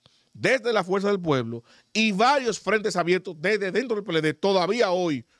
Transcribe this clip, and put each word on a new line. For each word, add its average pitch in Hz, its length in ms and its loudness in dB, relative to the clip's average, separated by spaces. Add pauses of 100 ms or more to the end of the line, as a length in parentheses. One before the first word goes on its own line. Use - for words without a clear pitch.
(320)
desde 220 400 0
la 196 120 2
Fuerza 196 240 0
del 202 100 0
Pueblo 127 460 -2 (280)
y 220 200 0
varios 247 480 2
frentes 208 340 -2
abiertos 175 460 0
desde 190 320 -2
dentro 226 240 -2
del 202 80 -6
P 190 80 -6
L 160 100 2
D, 156 100 0
todavía 196 600 2
hoy 165 340 -2 (140)